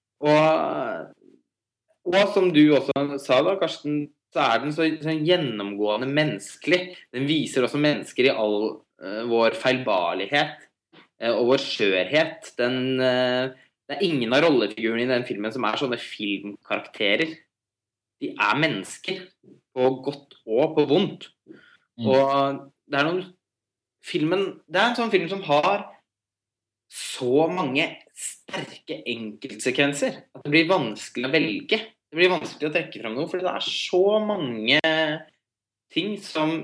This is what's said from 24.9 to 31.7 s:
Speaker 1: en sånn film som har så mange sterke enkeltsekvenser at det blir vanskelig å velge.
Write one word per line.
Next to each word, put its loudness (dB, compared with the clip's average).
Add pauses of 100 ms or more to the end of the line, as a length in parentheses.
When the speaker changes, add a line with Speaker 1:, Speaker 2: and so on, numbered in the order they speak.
Speaker 1:
en -6
sånn -2
film 2
som -6
har 0 (1040)
så 0
mange -2 (280)
sterke -12
enkeltsekvenser -2
at -18
det -4
blir 6
vanskelig -2
å -2
velge. 0 (260)